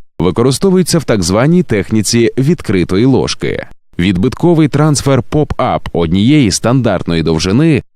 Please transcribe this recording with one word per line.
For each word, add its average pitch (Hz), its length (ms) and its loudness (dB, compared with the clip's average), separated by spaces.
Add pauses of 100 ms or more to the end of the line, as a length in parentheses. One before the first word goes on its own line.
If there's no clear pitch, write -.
(180)
використовується 143 800 0
в 139 60 -4
так 110 180 0
званій 127 400 2
техніці 110 760 0
відкритої 101 680 0
ложки. 71 600 -2 (320)
Відбитковий 127 720 0
трансфер 143 540 0
поп-ап 127 580 -2 (120)
однієї 98 580 2
стандартної 101 720 0
довжини 92 600 0 (140)